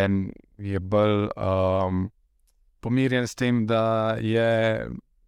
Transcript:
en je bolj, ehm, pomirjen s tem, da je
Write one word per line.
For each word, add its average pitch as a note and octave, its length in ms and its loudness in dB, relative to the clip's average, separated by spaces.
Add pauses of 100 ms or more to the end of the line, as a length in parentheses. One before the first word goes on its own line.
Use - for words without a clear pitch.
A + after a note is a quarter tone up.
en G2 280 0 (260)
je G2 220 -4
bolj, G#2 580 2
ehm, F#2+ 680 0 (720)
pomirjen B2 480 0
s - 80 -10
tem, B2 320 0
da A2+ 540 0
je A2+ 640 0 (400)